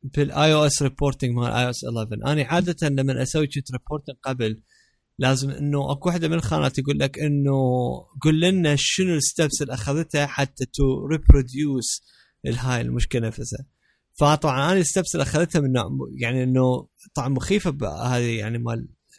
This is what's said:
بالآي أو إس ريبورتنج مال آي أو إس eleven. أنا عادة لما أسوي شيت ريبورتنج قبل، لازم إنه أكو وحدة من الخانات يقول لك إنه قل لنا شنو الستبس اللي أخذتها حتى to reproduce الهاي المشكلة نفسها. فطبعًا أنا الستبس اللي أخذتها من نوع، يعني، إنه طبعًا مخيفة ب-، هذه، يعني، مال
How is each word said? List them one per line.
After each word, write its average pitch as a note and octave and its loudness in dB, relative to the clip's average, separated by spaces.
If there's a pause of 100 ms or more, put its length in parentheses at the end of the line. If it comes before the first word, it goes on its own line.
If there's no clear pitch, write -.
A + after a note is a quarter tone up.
(180)
بالآي D3 2
أو D3+ 4
إس C#3 2
ريبورتنج C3+ -2
مال A#2+ 0
آي B2 0
أو B2 -2
إس - -8
eleven. A2+ -6
أنا C#3+ 2
عادة E3+ 0
لما C3+ 0
أسوي D3 -2
شيت C#3 -8
ريبورتنج C#3+ -10
قبل، A#2+ -4 (580)
لازم C3 2
إنه C#3+ -2
أكو C#3 -2
وحدة E3+ -2
من D#3+ 0
الخانات D#3 0
يقول C#3+ -2
لك C#3 -2
إنه C#3+ 2 (680)
قل D#3 4
لنا E3+ 2
شنو F3+ 0
الستبس D3+ 0
اللي C3+ -6
أخذتها C#3+ -2
حتى C#3 -4
to C#3 0
reproduce C#3 4 (400)
الهاي B2 -2
المشكلة A#2+ 0
نفسها. A#2+ -8 (540)
فطبعًا D3 2
أنا F#3+ 4
الستبس E3 0
اللي D#3 0
أخذتها E3 0
من C3+ 0
نوع، B2 0 (320)
يعني، B2+ -2
إنه B2+ 2 (260)
طبعًا B2+ -4
مخيفة F3+ 0
ب-، C#3+ -6
هذه، A#2 -2
يعني، A2+ -6
مال A#2 -6 (280)